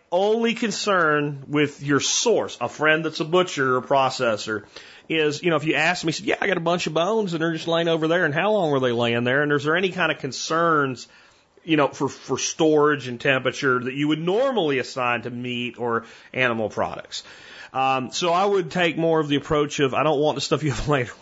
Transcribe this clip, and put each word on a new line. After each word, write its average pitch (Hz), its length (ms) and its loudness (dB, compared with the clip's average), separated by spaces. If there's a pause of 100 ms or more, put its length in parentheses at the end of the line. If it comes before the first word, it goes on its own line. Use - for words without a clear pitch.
(100)
only 220 440 2
concern 151 960 0
with 143 340 0
your 143 180 2
source, 147 600 0
a 120 80 -2
friend 156 360 2
that's 156 160 -4
a 165 40 -2
butcher 151 520 2
or 123 60 0
processor, 117 840 0 (440)
is, 151 340 0
you 170 80 2
know, 160 60 4
if 139 80 -2
you 156 100 2
ask 160 300 0
me, 160 80 0
said, - 120 -6
"Yeah, - 160 0
I - 60 -2
got 190 100 0
a 175 40 -4
bunch 170 260 0
of 165 80 -4
bones 185 400 0
and 156 80 -2
they're 165 100 0
just 160 160 -8
laying 165 200 0
over 160 200 2
there," 180 160 2
and 147 100 0
how 185 180 0
long 185 180 2
were 139 100 2
they 127 120 2
laying 117 320 0
there? 131 180 2
And 147 100 0
is 139 120 0
there 156 120 0
any 190 140 0
kind 170 200 0
of 151 80 -4
concerns, 151 880 -2 (580)
you 160 120 0
know, 143 120 4
for, 139 200 -4
for - 300 -6
storage 147 680 2
and 120 120 -8
temperature 131 580 0
that 123 160 -6
you 147 140 -2
would 156 120 0
normally 185 580 0
assign 120 440 -2
to 123 80 -8
meat 120 480 -8
or 113 260 -2 (280)
animal 117 380 0
products? - 520 -6 (520)
Um, 131 360 0
so 175 220 -2
I 180 120 2
would 196 260 0
take 175 260 0
more 165 240 2
of 151 80 -2
the 143 80 2
approach 147 440 0
of, 135 120 2
"I 127 100 2
don't 147 180 2
want 147 160 2
the - 40 -6
stuff 147 220 -2
you 151 80 0
have 110 180 -4
<laughs> 147 60 2
laying 123 160 0 (120)